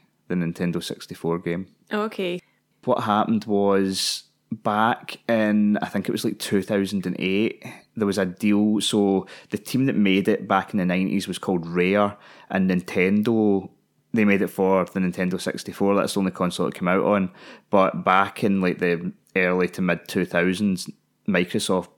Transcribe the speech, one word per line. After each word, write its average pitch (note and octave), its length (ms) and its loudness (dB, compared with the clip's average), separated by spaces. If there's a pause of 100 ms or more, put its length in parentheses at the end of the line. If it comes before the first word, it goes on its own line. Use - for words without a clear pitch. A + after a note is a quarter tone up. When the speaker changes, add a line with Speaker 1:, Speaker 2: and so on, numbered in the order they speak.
(280)
Speaker 1:
the F#2 80 -4
Nintendo E2+ 480 -4
sixty-four - 560 -6
game. F2 280 -6 (240)
Speaker 2:
Oh, G#3+ 100 -2
okay. F#3 400 -6 (420)
Speaker 1:
What - 200 0
happened G#2+ 420 0
was, G2 800 0 (280)
back A2 680 -2 (120)
in, G#2 480 4
I - 80 -2
think - 240 -4
it - 20 -2
was, - 140 -4
like, G#2 140 -2
two G2 220 0
thousand G2 440 -2
and F#2 140 -2
eight, G2 440 0 (320)
there G#2+ 120 0
was G2 100 0
a F#2+ 80 2
deal. G#2 560 2
So G2 460 2 (240)
the G2+ 60 -4
team C3 280 -2
that C3+ 100 0
made G2 320 4
it G#2 200 -2
back F#2+ 260 0
in G#2 60 0
the F2+ 60 0
nineties F#2 420 -2
was F2+ 100 -8
called F2 300 -2
Rare, F#2+ 500 2 (320)
and F#2+ 200 0
Nintendo, G2+ 1000 2 (440)
they A2 120 4
made G2+ 160 4
it F#2 60 0
for F#2+ 360 2
the F#2 160 -4
Nintendo F#2 400 -2
sixty-four. - 560 -2
That's - 200 0
the G2+ 40 0
only F#2 120 0
console F2+ 360 -2
it - 60 -4
came F2+ 140 -4
out F#2 180 0
on. F#2+ 260 0 (380)
But F#2+ 340 2
back F#2+ 400 2
in, G2 180 2
like, F2+ 180 0
the F2 340 -2 (220)
early F2+ 340 2
to - 120 -6
mid F2 260 -2
two F2+ 180 -2
thousands, F#2 640 0 (380)
Microsoft F#2 720 -2